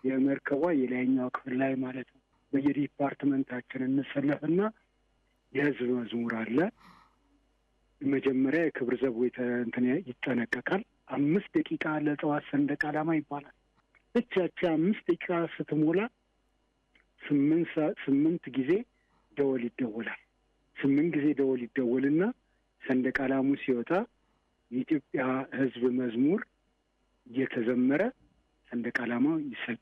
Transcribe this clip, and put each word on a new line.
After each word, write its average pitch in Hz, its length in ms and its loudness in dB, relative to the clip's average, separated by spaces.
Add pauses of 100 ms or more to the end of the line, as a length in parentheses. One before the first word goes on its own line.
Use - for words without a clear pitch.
የመርከቧ 139 680 0
የላይኛው 127 600 2
ክፍል - 260 -8
ላይ 135 180 0
ማለት 127 320 -6
ነው። - 140 -20 (320)
በየዲፓርትመንታችን 139 1300 0
እንሰለፍና 143 760 0 (960)
የህዝብ 131 380 0
መዝሙር 117 440 -2
አለ። 113 220 -2 (1400)
መጀመሪያ 135 600 2
የክብር 123 360 0
ዘቡ 123 240 0
የተ-፣ 123 260 0 (100)
እንትን 123 280 0 (200)
ይጠነቀቃል። 127 760 -4 (260)
አምስት 147 460 0
ደቂቃ 160 320 -2 (160)
ለጠዋት 147 440 0
ሰንደቅ 143 380 0
ዓላማ 151 300 -2
ይባላል። 143 420 -4 (600)
ብቻ - 240 -2
ያቺ 170 280 -2
አምስት 165 380 2
ደቂቃ - 240 -2 (200)
ስትሞላ 156 500 0 (1200)
ስምንት 151 500 2
ሰ-፣ 156 260 -2
ስምንት 151 520 2
ጊዜ 131 220 0 (640)
ደወል 135 260 2
ይደወላል። 117 580 -6 (560)
ስምንት 143 340 2
ጊዜ 147 220 0
ደወል 131 280 0
ይደወልና 131 600 0 (600)
ሰንደቅ 127 380 0
ዓላማው 135 380 2
ሲወጣ 120 340 -2 (800)
የኢትዮጵያ - 520 -2 (300)
ህዝብ 123 300 -2 (100)
መዝሙር 127 480 2 (840)
እየተዘመረ 127 760 0 (720)
ሰንደቅ 120 280 -4
ዓላማው 123 440 0
ይሰ-፣ 226 380 -8